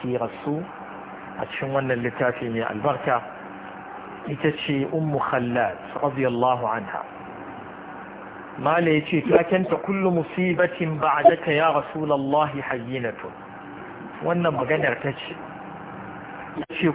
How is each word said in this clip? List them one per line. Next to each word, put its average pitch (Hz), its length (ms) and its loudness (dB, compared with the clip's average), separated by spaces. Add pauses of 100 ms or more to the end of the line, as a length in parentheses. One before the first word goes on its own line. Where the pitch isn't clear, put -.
sirar 120 280 0 (160)
su 147 160 0 (760)
a - 100 -4
cikin - 260 -4
wannan 131 300 2
littafi 123 460 0
mai 113 120 0
albarka. 120 600 2 (1080)
Ita 147 240 2
ce 139 360 0
Ummu 156 320 0
Khallad 120 560 2 (200)
radiyallahu 127 680 2
anha. 107 360 -2 (1600)
Mala 160 320 4
ya 151 180 6
ce, 156 160 2
"Takenta 180 520 6
kullu 190 360 2
musibatin 170 880 2
ba'daka 156 500 6
ya 156 220 6
Rasulallahi 143 880 2
hayyinatu." 123 720 -4 (880)
Wannan 170 320 2
maganar 139 480 0
ta 143 100 -2
ce. - 220 -10 (1300)
Ya - 60 -8 (100)
ce, 160 180 2